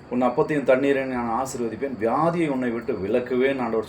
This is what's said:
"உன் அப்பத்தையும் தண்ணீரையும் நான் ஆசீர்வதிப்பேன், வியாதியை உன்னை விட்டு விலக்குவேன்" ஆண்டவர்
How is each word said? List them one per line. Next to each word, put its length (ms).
"உன் 120
அப்பத்தையும் 420
தண்ணீரையும் 480
நான் 340
ஆசீர்வதிப்பேன், 540
வியாதியை 480
உன்னை 220
விட்டு 220
விலக்குவேன்" 680
ஆண்டவர் 280